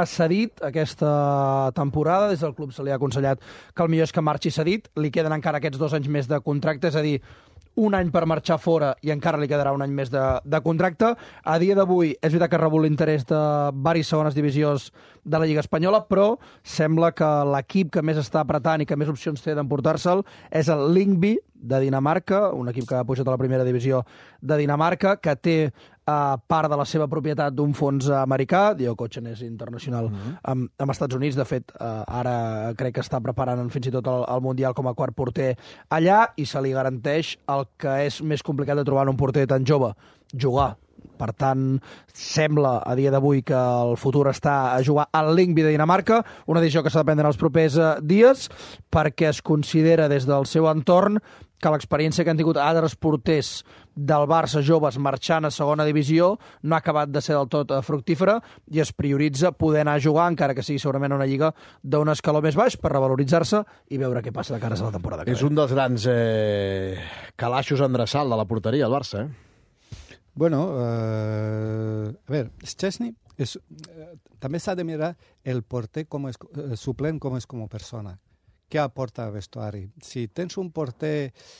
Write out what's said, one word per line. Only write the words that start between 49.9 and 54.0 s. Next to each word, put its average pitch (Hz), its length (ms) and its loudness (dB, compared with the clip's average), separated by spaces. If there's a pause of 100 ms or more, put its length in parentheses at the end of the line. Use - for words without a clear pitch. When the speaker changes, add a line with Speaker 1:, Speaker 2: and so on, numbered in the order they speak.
Speaker 1:
des 139 160 0
del 139 200 2
seu 160 220 2
entorn 180 520 4 (440)
que 165 80 4
l'experiència 151 540 0
que 170 60 2
han 160 60 0
tingut 156 200 0
altres 160 420 2
porters 151 640 0 (320)
del 147 320 2